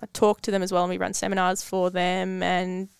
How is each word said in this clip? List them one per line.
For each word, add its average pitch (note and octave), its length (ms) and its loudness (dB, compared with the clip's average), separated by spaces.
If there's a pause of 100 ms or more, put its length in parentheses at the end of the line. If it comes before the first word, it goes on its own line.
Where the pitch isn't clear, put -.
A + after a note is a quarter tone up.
(120)
talk G#3 300 2
to - 80 -4
them G3 120 0
as F#3+ 100 -2
well, F3+ 120 4
and F3+ 60 -2
we F3+ 80 -4
run G3 160 -2
seminars F#3+ 500 0
for F3+ 260 0
them F#3 520 0
and F#3 460 -2 (120)